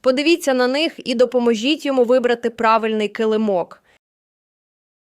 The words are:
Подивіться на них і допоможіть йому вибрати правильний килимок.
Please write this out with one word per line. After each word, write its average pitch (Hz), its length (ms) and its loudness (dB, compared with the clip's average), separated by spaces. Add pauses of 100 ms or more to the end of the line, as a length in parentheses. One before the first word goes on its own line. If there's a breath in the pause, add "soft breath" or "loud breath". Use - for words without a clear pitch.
Подивіться 285 540 0
на 247 120 2
них 285 300 -2
і - 180 -6
допоможіть 240 720 0
йому 262 180 2
вибрати 240 460 0
правильний 220 580 0
килимок. 214 760 -2 (1200 soft breath)